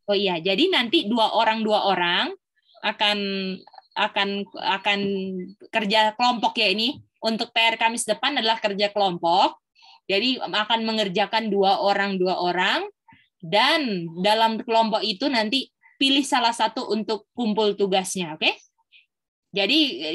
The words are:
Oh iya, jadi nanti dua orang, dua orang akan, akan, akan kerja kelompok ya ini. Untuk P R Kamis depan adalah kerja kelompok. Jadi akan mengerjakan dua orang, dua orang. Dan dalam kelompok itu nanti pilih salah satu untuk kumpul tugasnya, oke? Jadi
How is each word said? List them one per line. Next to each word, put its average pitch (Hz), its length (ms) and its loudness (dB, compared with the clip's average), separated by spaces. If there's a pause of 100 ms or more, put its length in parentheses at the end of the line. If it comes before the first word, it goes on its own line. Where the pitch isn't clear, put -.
Oh 202 80 2
iya, 185 240 0
jadi 196 320 2
nanti 247 320 2
dua 220 320 2
orang, 226 240 2
dua 214 240 2
orang 190 480 0 (480)
akan, 208 360 0 (760)
akan, 202 640 -2
akan 202 420 -2 (680)
kerja 214 480 2
kelompok 240 400 0
ya 208 160 2
ini. 226 240 -2 (220)
Untuk 226 320 -4
P 226 80 0
R 226 160 2
Kamis 233 320 -2
depan 254 320 -2
adalah 220 240 0
kerja 202 320 0
kelompok. 185 640 2 (500)
Jadi 233 300 0
akan 226 480 -2
mengerjakan 214 680 -2
dua 196 300 2
orang, 196 340 0
dua 180 240 0
orang. 190 460 0 (560)
Dan 208 640 0 (140)
dalam 220 340 2
kelompok 214 480 0
itu 220 240 -2
nanti 233 400 -2 (300)
pilih 269 240 2
salah 233 320 0
satu 220 340 -2
untuk 214 380 -4 (100)
kumpul 214 400 0
tugasnya, 190 560 -2
oke? 214 160 0 (1000)
Jadi 214 640 0